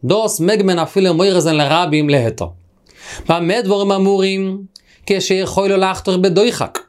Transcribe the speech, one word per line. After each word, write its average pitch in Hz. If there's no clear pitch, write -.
דאס 196
מעג 202
מען 185
אפילו 180
מוירים 180
זיין 160
לרבים 151
להיתר. 113
במדברים 196
אמורים, 190
כשיכול 190
לחתוך 190
בדוחק. 185